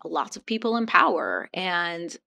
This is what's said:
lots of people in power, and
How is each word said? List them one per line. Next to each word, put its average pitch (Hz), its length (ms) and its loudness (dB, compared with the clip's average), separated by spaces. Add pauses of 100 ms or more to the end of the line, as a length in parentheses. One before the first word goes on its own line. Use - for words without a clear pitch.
(120)
lots 151 260 -4
of - 80 -18
people 226 320 0
in 233 80 0
power, 147 680 2
and 175 600 -2 (120)